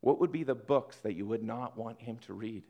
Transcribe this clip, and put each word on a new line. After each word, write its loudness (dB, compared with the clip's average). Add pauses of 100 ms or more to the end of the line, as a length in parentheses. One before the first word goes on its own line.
What 6
would 4
be -2
the 0
books 0
that -2
you -4
would -2
not -6
want -8
him -10 (100)
to -10
read? -8